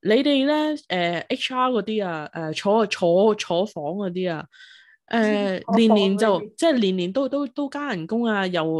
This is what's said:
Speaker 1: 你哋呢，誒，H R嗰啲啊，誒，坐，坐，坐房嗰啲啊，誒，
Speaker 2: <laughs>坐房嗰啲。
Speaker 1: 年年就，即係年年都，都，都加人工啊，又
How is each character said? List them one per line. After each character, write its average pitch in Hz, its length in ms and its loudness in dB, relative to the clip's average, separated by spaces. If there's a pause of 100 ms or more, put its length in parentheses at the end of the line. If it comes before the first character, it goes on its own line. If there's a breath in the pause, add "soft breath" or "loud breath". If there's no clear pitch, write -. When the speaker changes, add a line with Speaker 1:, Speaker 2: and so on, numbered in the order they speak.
Speaker 1:
你 190 100 2
哋 269 300 2
呢， 302 300 0 (140)
誒 175 400 -2
，H 262 240 -6
R 254 160 0
嗰 233 120 0
啲 208 240 -2
啊， 160 280 -8
誒， 160 280 -6
坐， 214 260 4
坐， 196 480 2
坐 185 300 -2
房 180 200 -10
嗰 185 260 -6
啲 180 220 -4
啊， 156 120 -8 (640 loud breath)
誒， 208 560 0
Speaker 2:
<laughs> - 0 -
坐 - 80 -4
房 196 40 2
嗰 - 0 -
啲。 - 20 6
Speaker 1:
年 226 180 6
年 196 220 2
就， 202 220 2 (180)
即 - 80 0
係 311 140 4
年 190 180 2
年 180 160 -2
都， 262 160 0
都， 285 180 -2
都 285 220 -6
加 285 200 -8
人 170 160 -4
工 233 200 -2
啊， 202 220 0
又 175 140 0 (180)